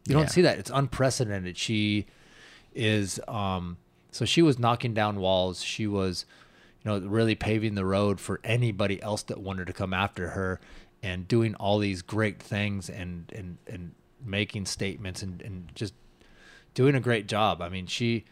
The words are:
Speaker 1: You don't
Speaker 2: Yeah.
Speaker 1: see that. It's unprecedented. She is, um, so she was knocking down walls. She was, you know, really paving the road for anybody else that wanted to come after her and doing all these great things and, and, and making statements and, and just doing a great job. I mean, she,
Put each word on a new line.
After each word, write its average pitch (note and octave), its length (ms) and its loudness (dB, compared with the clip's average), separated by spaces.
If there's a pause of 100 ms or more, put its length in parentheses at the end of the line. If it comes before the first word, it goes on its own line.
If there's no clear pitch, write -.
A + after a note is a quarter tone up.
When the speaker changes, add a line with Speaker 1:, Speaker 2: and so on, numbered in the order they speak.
Speaker 1:
You C#3+ 80 2
don't D#3 80 6
Speaker 2:
Yeah. C#3+ 60 2
Speaker 1:
see F3 140 4
that. C#3 160 6
It's G2+ 140 -8
unprecedented. A#2 840 0
She G#2+ 500 2 (680)
is, G#2+ 540 0
um, F#2 480 -4 (340)
so - 140 -4
she E3 180 4
was C#3 160 6
knocking A#2+ 360 2
down G#2 260 0
walls. F#2 420 2
She - 240 -4
was, F#2+ 380 0 (580)
you A2 80 -2
know, G2+ 160 0
really A2 280 2
paving G#2+ 400 0
the G2 100 0
road G2 360 2
for - 220 -6
anybody G#2+ 600 0
else G#2 220 -4
that - 160 -8
wanted F#2+ 260 -6
to F#2 60 -8
come F#2+ 200 -4
after F#2 380 -2
her F#2 300 -2 (420)
and F2+ 260 -6
doing A2+ 280 4
all G#2 220 2
these G2 240 0
great G#2+ 400 -2
things G2+ 460 -4
and, F2 460 -10
and, F2+ 320 -10
and F2 260 -12 (320)
making G2+ 420 -2
statements F#2+ 560 -6
and, F#2 200 -8
and F2+ 320 -12
just - 180 -6 (840)
doing C#3 200 6
a C3 60 2
great A2+ 280 2
job. G2+ 320 2
I F2 80 -6
mean, F#2 180 -6
she, A#2 460 0